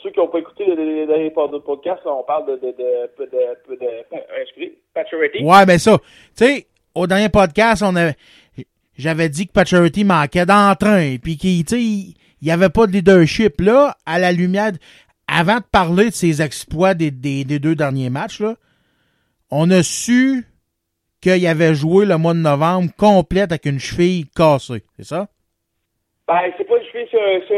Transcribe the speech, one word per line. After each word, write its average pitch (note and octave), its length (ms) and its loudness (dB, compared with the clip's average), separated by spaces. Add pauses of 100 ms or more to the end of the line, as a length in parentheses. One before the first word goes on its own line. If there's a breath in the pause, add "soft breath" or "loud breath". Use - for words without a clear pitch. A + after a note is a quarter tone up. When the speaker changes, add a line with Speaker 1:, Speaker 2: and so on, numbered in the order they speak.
Speaker 1:
ceux G3 80 -8
qui - 80 -4
n'ont E3+ 80 2
pas E3+ 120 -4
écouté G3+ 260 -10
les, F3+ 100 0
les D#3 320 -4
derniers D#3 240 0
pod-, D3 320 -4
podcasts, E3+ 400 -8
là, D#3+ 100 -6
on B2+ 100 -6
parle D3 240 -4
de, C3+ 100 -6
de, B2+ 160 -8
de, B2 440 -4
de, C3+ 80 -10
de, B2+ 540 -6
de, B2 60 -8
euh, A#2+ 560 -12
excusez, - 360 -14 (160)
Pacioretty. D#3+ 520 -4
Speaker 2:
Ouais, F#3+ 200 8
ben F3+ 140 6
ça, A3 180 4 (400 soft breath)
tu A3+ 80 2
sais, C4+ 220 0 (260)
au F3 140 -4
dernier G3 220 2
podcast, G#3 560 2
on F#3 100 0
avait, E3 200 0 (800 soft breath)
j'avais D#3 320 -2
dit F3 180 -6
que - 60 -16
Pacioretty F3+ 500 2
manquait F3 420 0
d'entrain, G3 800 2
puis D#3+ 140 -6
qu'il, F3 260 0
tu A3 120 -4
sais, B3 60 -2
il, G3+ 340 -6 (260)
il C#3+ 80 -6
y - 20 2
avait F3 180 2
pas A3+ 160 2
de F#3 60 0
leadership. F#3+ 680 4
Là, B3 340 2 (100)
à E3 140 -2
la F3+ 140 2
lumière, F#3 400 -2
d-, D#3 40 -14 (500 soft breath)
avant E3+ 300 0
de G#3 140 -6
parler F#3+ 380 2
de - 40 -6
ses D#3+ 300 -2
exploits E3+ 500 -2
des, D#3+ 160 -2
des, C#3 360 -6
des D3 120 -4
deux D3+ 160 -2
derniers C3+ 380 -4
matchs, F3+ 300 -8
là, A3 120 -4 (960)
on D#3+ 220 0
a F#3 100 4
su B3+ 640 0 (760)
qu'il F3+ 260 2
avait D#3+ 260 2
joué E3 320 2
le F3+ 140 2
mois E3+ 160 0
de E3 40 0
novembre E3 560 0
complète F#3+ 560 2
avec D#3 140 -6
une C#3 140 -4
cheville F3 460 -2 (100)
cassée, C#3 480 0 (140)
c'est G#2 80 -20
ça ? F3+ 220 -8 (1000)
Speaker 1:
Ben, E3+ 120 0 (180)
c'est G3+ 60 -6
pas A#3+ 140 0
une A3+ 80 -4
cheville A#3 220 -12
sur, A3+ 120 -2 (280)
sur G#3 100 -2